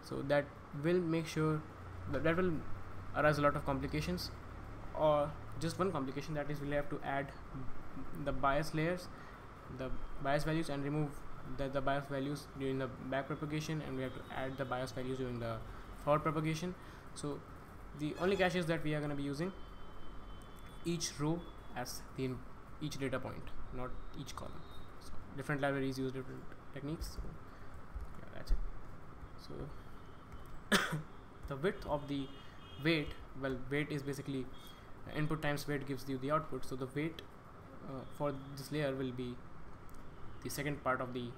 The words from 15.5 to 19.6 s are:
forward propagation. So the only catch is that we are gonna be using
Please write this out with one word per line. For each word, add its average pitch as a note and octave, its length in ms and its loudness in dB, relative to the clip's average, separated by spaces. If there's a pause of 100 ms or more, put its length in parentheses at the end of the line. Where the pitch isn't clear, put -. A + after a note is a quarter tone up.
forward D3+ 180 6
propagation. D#3+ 500 2 (420)
So D3 240 -2 (600)
the D3 220 -2
only F#3+ 160 6
catch F3+ 180 6
is F3+ 120 4
that D#3+ 160 2
we D3+ 100 4
are D3+ 80 2
gonna D3 140 0
be C#3 80 0
using C#3+ 280 0 (1300)